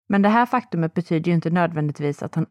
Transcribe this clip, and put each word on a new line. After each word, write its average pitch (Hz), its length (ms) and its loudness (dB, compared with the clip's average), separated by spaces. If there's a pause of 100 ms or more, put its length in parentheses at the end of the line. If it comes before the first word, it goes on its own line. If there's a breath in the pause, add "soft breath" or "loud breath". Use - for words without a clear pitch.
Men 202 120 2
det 202 80 4
här 240 160 4
faktumet 170 480 -2
betyder 170 380 -2
ju 170 40 2
inte 165 140 0
nödvändigtvis 151 760 -2
att - 120 -8
han 160 160 -2